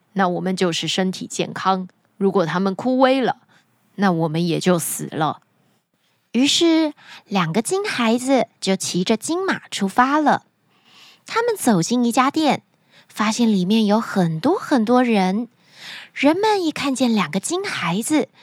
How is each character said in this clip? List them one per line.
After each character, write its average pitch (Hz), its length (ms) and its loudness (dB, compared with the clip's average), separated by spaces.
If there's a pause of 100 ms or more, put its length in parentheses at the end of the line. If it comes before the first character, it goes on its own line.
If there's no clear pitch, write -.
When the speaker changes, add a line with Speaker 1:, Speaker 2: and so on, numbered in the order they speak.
(140)
Speaker 1:
那 190 140 2
我 170 120 -4
们 185 160 -4
就 180 160 0
是 160 160 -4
身 185 240 -2
体 - 140 -12
健 - 260 -6
康； 185 340 -2 (300)
如 196 160 0
果 190 120 2
它 160 140 -4
们 190 160 0
枯 254 240 0
萎 262 240 4
了， 208 140 -2 (600)
那 196 140 2
我 165 180 0
们 165 180 -2
也 156 120 0
就 175 200 2
死 - 280 -6
了。” 147 340 -4 (920)
Speaker 2:
于 254 140 2
是， 320 460 2 (320)
两 175 280 -2
个 233 100 0
金 403 260 -4
孩 233 300 0
子 254 280 0 (140)
就 190 160 0
骑 - 280 -4
着 220 120 0
金 349 280 -4
马 - 240 -4
出 196 200 -4
发 262 300 2
了。 277 260 0 (800)
他 453 160 -2
们 466 140 -2
走 170 260 2
进 240 220 0
一 233 80 0
家 254 180 2
店， 294 320 0 (460)
发 220 240 -2
现 233 160 2
里 190 160 2
面 214 220 2
有 214 140 4
很 170 380 0
多 339 200 0
很 240 260 0
多 247 180 4
人。 214 460 0 (680)
人 302 220 2
们 415 280 0
一 311 60 -2
看 277 240 -4
见 240 180 0
两 180 180 0
个 190 100 -4
金 370 240 -4
孩 180 380 -4
子， 302 260 0 (140)